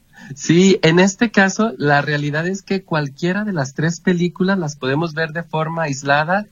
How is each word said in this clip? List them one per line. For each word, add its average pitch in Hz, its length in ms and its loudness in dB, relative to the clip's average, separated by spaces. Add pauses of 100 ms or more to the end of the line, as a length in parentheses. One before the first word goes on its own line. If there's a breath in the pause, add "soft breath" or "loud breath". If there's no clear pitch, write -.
(360 loud breath)
Sí, 185 460 4
en 160 180 4
este 196 320 2
caso, 202 460 2
la 143 240 2
realidad 147 440 -4
es 190 160 -6
que 196 220 -4
cualquiera 170 600 -4
de 208 100 -4
las 139 200 -4
tres 160 260 -2
películas 180 580 0
las 151 180 -6
podemos 147 380 -2
ver 160 160 -4
de 165 120 -8
forma 160 420 -4
aislada 156 680 0